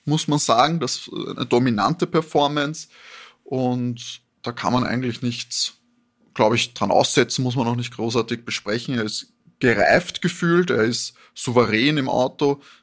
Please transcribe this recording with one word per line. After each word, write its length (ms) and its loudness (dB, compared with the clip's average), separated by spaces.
muss 220 0
man 120 2
sagen, 400 2
das, 340 -6
äh, 180 -6
eine 140 -6
dominante 640 2
Performance 800 -2
und 800 -4
da 100 -8
kann 220 -4
man 120 2
eigentlich 360 -4
nichts, 520 -6
glaub 200 4
ich, 200 -2
dran 180 -2
aussetzen, 520 2
muss 120 -2
man 120 0
auch 80 -2
nicht 180 -6
großartig 520 -4
besprechen. 500 -6
Er 80 -2
ist 300 -8
gereift 640 4
gefühlt, 480 0
er 140 2
ist 300 -2
souverän 640 2
im 120 -2
Auto. 520 0